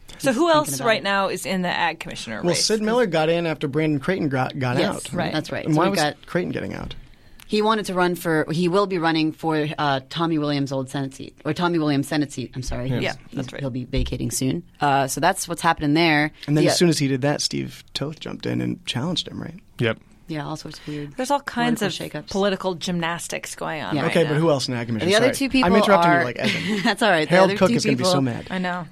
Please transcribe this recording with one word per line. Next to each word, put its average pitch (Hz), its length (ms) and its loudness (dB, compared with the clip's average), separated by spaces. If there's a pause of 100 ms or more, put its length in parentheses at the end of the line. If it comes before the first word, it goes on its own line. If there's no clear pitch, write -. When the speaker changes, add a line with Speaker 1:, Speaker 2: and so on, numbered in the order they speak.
(180)
Speaker 1:
So 277 120 0
Speaker 2:
He's 220 60 2
Speaker 1:
who 330 100 2
Speaker 2:
thinking 320 100 6
Speaker 1:
else 302 200 2
Speaker 2:
about 254 100 -4
Speaker 1:
right 220 140 2
Speaker 2:
it. 170 40 -6
Speaker 1:
now 196 240 0
is - 180 -6
in 185 160 -2
the 175 60 -2
ag 165 320 -2
commissioner - 420 -10
Speaker 3:
Well, 175 120 0
Speaker 1:
race? - 100 0
Speaker 3:
Sid 214 180 0
Miller 226 240 2
got 160 220 2
in 170 180 2
after 156 220 -4
Brandon 151 320 0
Creighton 175 280 0
got, 131 300 -2
got 123 200 0
Speaker 2:
Yes, - 180 0
Speaker 3:
out. - 160 -10
Speaker 2:
right. 170 200 -2
That's 151 200 -4
right. - 120 -4
Speaker 3:
And 156 100 2
Speaker 2:
So 151 40 4
Speaker 3:
why 170 60 4
Speaker 2:
we've 196 80 2
Speaker 3:
was 180 80 0
Speaker 2:
got - 260 -2
Speaker 3:
Creighton 175 240 -2
getting 95 240 -6
out? - 200 -10 (520)
Speaker 2:
He 214 160 2
wanted 214 240 2
to 190 80 -4
run 180 200 2
for – 165 360 0
he 175 180 2
will 202 180 4
be 185 120 -2
running 160 340 2
for, 156 360 -2 (100)
uh, 139 220 2 (100)
Tommy 165 280 0
Williams' 143 340 0
old 135 180 -4
Senate 139 240 -6
seat – - 200 -14 (120)
or 151 80 0
Tommy 175 240 0
Williams' 147 300 2
Senate 151 240 -2
seat, 123 220 -8
I'm 127 80 -8
sorry. 123 280 -4
Speaker 4:
Yes. 117 120 0
Speaker 1:
Yeah, - 100 -2 (160)
Speaker 2:
He's, - 80 -18
Speaker 1:
that's 127 160 -6
right. - 80 -10
Speaker 2:
he'll 135 100 -4
be 123 140 -6
vacating 123 460 -2
soon. 143 340 -2 (160)
Uh, 139 260 2
so 139 140 -6
that's 185 280 0
what's 170 140 -6
happening 156 320 2
there. 156 360 4 (160)
Speaker 3:
And 147 100 2
then 151 80 4
Speaker 2:
Yeah. 151 60 4
Speaker 3:
as 135 80 2
soon 175 120 6
as 147 80 2
he 143 100 2
did 131 140 0
that, 147 180 0
Steve 135 440 -6 (100)
Toth 143 260 -8
jumped - 240 -10
in - 160 -2
and - 240 -4
challenged 151 440 -4
him, 104 120 -10
right? 165 140 -10 (240)
Speaker 4:
Yep. 113 200 0 (320)
Speaker 2:
Yeah, 151 160 -6
all 151 100 -8
sorts - 220 -14
of - 80 -20
weird 147 300 -10
Speaker 1:
There's 254 140 -4
all 277 100 2
kinds 240 400 -2
of 196 160 0
Speaker 2:
political - 240 -10
shakeups. - 100 -14
Speaker 1:
political 190 440 0
gymnastics 170 800 -4
going 160 260 -6
on 104 160 -4
Speaker 2:
Yeah. 139 60 -2
Speaker 1:
right 165 80 0
Speaker 3:
Okay, 170 140 4
Speaker 1:
now. 147 40 0
Speaker 3:
but 147 80 0
who 165 140 4
else 135 180 0
in 123 60 -4
ag 117 140 -4
commission? 117 200 -2
Speaker 2:
The 202 80 4
other 247 160 4
Speaker 3:
Sorry. - 40 -6
Speaker 2:
two 269 120 0
people 262 260 4
Speaker 3:
I'm - 80 -
interrupting 175 280 6
Speaker 2:
are 175 80 6
Speaker 3:
you 170 80 0
like 120 120 -6
Evan. 190 440 -2
Speaker 2:
<laughs> - 20 0
That's - 180 0
all 220 80 6
right. 156 160 4
The 135 40 -2
Speaker 3:
Harold 185 220 8
Speaker 2:
other 208 60 -2
Speaker 3:
Cook 190 120 4
Speaker 2:
two 233 60 2
Speaker 3:
is - 100 0
gonna 135 100 2
be 123 80 0
so 185 60 4
Speaker 2:
people 139 100 4
Speaker 3:
mad. 120 300 -2
Speaker 1:
I 185 80 -4
know. 180 320 -4